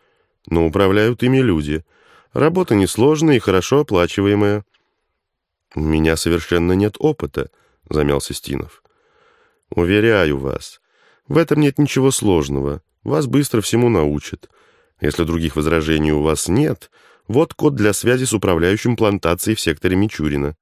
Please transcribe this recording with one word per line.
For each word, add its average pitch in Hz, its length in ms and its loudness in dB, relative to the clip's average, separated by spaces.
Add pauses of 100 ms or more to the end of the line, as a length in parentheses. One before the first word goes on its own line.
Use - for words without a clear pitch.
(460)
но 82 200 2
управляют 101 560 2
ими 131 160 2
люди. 78 460 0 (480)
Работа 170 420 0
несложная 143 640 2
и 110 40 2
хорошо 95 400 2
оплачиваемая». 101 840 0 (1120)
«У 78 60 -6
меня 78 360 0
совершенно 85 560 0
нет 101 260 0
опыта», 73 520 -4 (380)
замялся 71 460 -2
Стинов. - 480 -10 (880)
«Уверяю 92 680 2
вас, - 420 -10 (480)
в 143 100 0
этом 156 220 0
нет 143 180 2
ничего 139 320 2
сложного. 71 720 -2 (200)
Вас 147 240 -2
быстро 131 340 0
всему 117 280 2
научат. 76 600 -2 (520)
Если 78 240 0
других 80 320 -4
возражений 78 560 0
у 73 100 0
вас 78 260 -2
нет, 131 420 -2 (360)
вот 143 280 0
код 151 200 0
для 104 180 2
связи 127 320 0
с 127 80 -4
управляющим 98 640 0
плантацией 101 600 0
в - 40 -6
секторе 90 360 -2
Мичурина. 76 640 -2